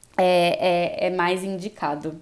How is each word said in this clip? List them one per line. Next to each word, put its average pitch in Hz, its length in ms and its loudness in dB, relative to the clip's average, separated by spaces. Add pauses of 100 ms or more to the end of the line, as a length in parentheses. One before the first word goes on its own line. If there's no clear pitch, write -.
(160)
é, 175 840 2
é, 180 40 2
é 180 40 0
mais 180 320 0
indicado, 165 800 -6